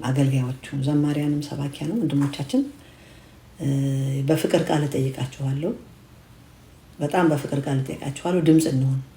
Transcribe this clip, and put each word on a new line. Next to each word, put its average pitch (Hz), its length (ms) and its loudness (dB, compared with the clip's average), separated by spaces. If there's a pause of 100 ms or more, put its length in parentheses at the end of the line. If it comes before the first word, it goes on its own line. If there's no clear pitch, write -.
አገልጋዮቹ፣ 131 600 0 (160)
ዘማሪያንም 147 640 0
ሰባኪያንም 143 540 -6
ወንድሞቻችን፣ 143 640 0 (1000)
እ፣ 147 80 -2 (560)
በፍቅር 156 400 2
ቃል 156 200 0
እጠይቃችኋለሁ። 135 880 -2 (1300)
በጣም 175 280 2
በፍቅር 143 340 0
ቃል 139 160 -2
እጠይቃችኋለሁ። 156 640 -2
ድምፅ 160 260 6
እንሁን። 131 300 2 (200)